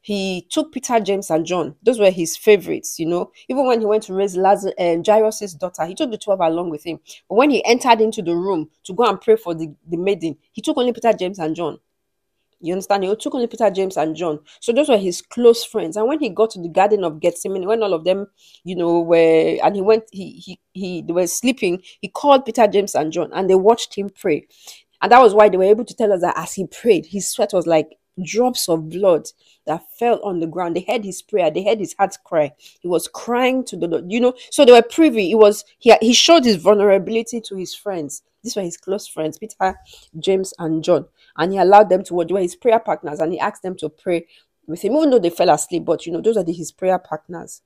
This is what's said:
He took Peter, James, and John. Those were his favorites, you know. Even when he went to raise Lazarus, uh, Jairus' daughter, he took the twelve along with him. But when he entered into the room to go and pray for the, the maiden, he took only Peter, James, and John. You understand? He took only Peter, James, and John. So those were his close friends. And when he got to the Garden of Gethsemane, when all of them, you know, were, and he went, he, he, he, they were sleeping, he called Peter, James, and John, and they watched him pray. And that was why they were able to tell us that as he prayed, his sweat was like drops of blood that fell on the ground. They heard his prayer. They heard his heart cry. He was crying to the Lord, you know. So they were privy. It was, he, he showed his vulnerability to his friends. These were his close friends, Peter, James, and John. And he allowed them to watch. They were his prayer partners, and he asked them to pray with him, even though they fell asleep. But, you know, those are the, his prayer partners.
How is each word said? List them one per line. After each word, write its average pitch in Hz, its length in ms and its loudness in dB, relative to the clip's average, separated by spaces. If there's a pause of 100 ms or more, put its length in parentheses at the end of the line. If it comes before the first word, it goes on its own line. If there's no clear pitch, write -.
He 190 500 -6
took 311 200 -4
Peter, 247 300 -2
James, 196 300 -4
and 160 140 0
John. 170 380 -4
Those 247 160 2
were 202 120 6
his 170 260 -6
favorites, - 640 0
you 160 60 -4
know. 175 260 -4 (160)
Even 262 180 0
when 233 140 2
he 220 60 -4
went 214 180 0
to 185 100 -12
raise 190 220 -4
Lazarus, 190 420 0
uh, 170 260 0
Jairus' 214 500 0
daughter, 165 320 -8
he 180 80 -12
took 269 180 -6
the 208 60 -10
twelve 190 220 -4
along 170 300 -2
with 147 140 -12
him. 160 160 -10 (280)
But 190 80 -2
when 285 140 4
he 240 140 0
entered 233 360 2
into 220 220 0
the 170 140 -2
room 170 340 -4 (140)
to - 80 -14
go 220 120 0
and 190 160 0
pray 220 140 2
for 175 200 -6
the, 160 200 -10 (140)
the 165 80 -6
maiden, 165 400 -4 (160)
he - 80 -14
took 311 160 -4
only 247 160 0
Peter, 233 220 0
James, 185 260 -8
and 160 160 -6
John. 170 240 -8 (800)
You 170 120 -6
understand? 196 320 -2
He 196 120 -2
took 277 180 -8
only 247 120 -2
Peter, 233 240 -2
James, 185 280 -4
and 160 180 -4
John. 160 240 -6 (200)
So 240 120 -4
those 285 160 2
were 247 80 4
his 190 240 -2
close 233 440 2
friends. 175 340 -8
And 220 100 0
when 302 100 -2
he 269 120 -4
got 214 200 0
to 190 120 -14
the 170 60 -10
Garden 196 360 2
of 156 160 -6
Gethsemane, 185 460 -4
when 226 160 -2
all 202 100 -2
of 160 120 -4
them, 190 220 -2 (360)
you 180 120 -10
know, 170 260 0
were, 165 640 4
and 208 120 2
he 196 80 -4
went, 220 300 2
he, 190 200 -12
he, 180 280 -20 (120)
he, 180 300 -8
they 160 100 -8
were 175 140 0
sleeping, 185 560 -4 (180)
he 202 80 -14
called 277 380 2
Peter, 220 200 2
James, 202 280 0
and 156 180 -2
John, 170 220 -6
and 185 160 -2
they 190 40 6
watched 190 400 2
him 202 140 -8
pray. 151 380 -4 (560)
And 220 100 4
that 247 80 10
was 214 140 6
why 208 160 6
they 180 80 -2
were 185 60 2
able 214 200 4
to - 100 -18
tell 220 160 -2
us 180 120 0
that 175 160 -2
as 170 160 -10
he 185 120 -6
prayed, 180 380 0
his 196 260 -8
sweat 208 220 -2
was 175 140 0
like 160 320 0 (240)
drops 233 460 -2
of 160 200 -2
blood 175 380 0 (400)
that 156 180 -6 (140)
fell 233 240 0
on 180 180 -4
the 165 60 -4
ground. 170 300 -6
They 180 120 -6
heard 214 160 -4
his 190 160 -12
prayer. 175 300 0
They 170 140 -6
heard 208 160 0
his - 180 -8
heart 196 260 0
cry. 156 280 -2 (280)
He 175 80 -10
was 175 200 -2
crying 254 560 -2
to 214 120 -14
the 170 120 -4
Lord, 170 220 -6
you 233 100 -2
know. 247 140 2 (160)
So 294 140 4
they 247 80 10
were 240 80 10
privy. 233 520 2
It 220 40 2
was, 214 300 6 (120)
he, 233 220 6
he 226 140 2
showed 320 320 6
his 214 100 4
vulnerability 208 840 2
to 196 140 -14
his 180 180 -10
friends. 170 480 -10 (200)
These 226 140 -8
were 202 60 -4
his 170 140 -8
close 196 320 -8
friends, 156 300 -8
Peter, 185 360 -6 (440)
James, 190 400 -2
and 160 260 -4
John. 165 220 0 (320)
And 175 120 -2
he 196 80 -4
allowed 196 300 8
them 185 160 0
to 170 100 -10
watch. 170 140 -2
They 175 60 -4
were 202 60 0
his 175 140 -4
prayer 226 240 0
partners, 160 400 -6
and 165 140 -2
he - 80 -6
asked 208 220 -6
them 185 160 -8
to 156 100 -8
pray 170 380 -6 (400)
with 156 180 -12
him, 202 80 0
even 311 160 2
though 254 100 6
they 170 120 2
fell 180 180 0
asleep. 160 380 0
But, 156 180 -2
you 165 80 -8
know, 165 80 -4
those 226 160 0
are 185 80 -2
the, 170 80 -6
his 170 180 -10
prayer 185 280 -2
partners. - 680 -14